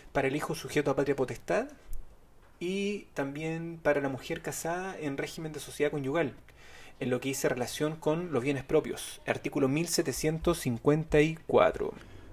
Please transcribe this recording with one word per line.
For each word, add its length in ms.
para 160
el 80
hijo 180
sujeto 360
a 60
patria 200
potestad 520
y 540
también 720
para 180
la 80
mujer 320
casada 580
en 200
régimen 340
de 80
sociedad 300
conyugal, 440
en 100
lo 100
que 80
dice 200
relación 480
con 360
los 100
bienes 200
propios, 640
artículo 400
mil 220
setecientos 720
cincuenta 600
y 160
cuatro. 460